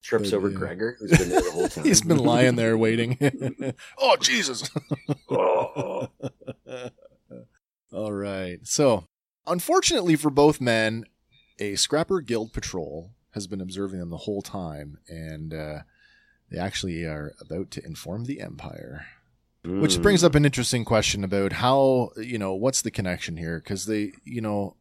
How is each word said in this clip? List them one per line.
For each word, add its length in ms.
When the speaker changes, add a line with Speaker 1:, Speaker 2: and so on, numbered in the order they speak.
Speaker 1:
Trips 300
Speaker 2:
But, 60
Speaker 1:
over 120
Speaker 2:
yeah. 80
Speaker 1:
Gregor, 420
who's 180
been 120
there 120
the 100
whole 180
Speaker 2:
<laughs> 140
He's 180
been 160
Speaker 1:
time. 80
Speaker 2:
lying 300
there 220
waiting. 420
<laughs> 540
"Oh, 220
Jesus." 500
<laughs> 300
Speaker 1:
Oh. 760
Speaker 2:
All 200
right. 520
So, 400
unfortunately 720
for 140
both 320
men, 440
a 160
Scrapper 460
Guild 320
patrol 580
has 160
been 140
observing 380
them 100
the 80
whole 240
time, 560
and, 460
uh, 260
they 80
actually 480
are 340
about 320
to 140
inform 400
the 160
Empire. 640
Which 340
Speaker 1:
Mm. 40
Speaker 2:
brings 220
up 120
an 100
interesting 380
question 400
about 300
how, 640
you 200
know, 180
what's 260
the 100
connection 460
here? 240
'Cause 240
they, 280
you 160
know 400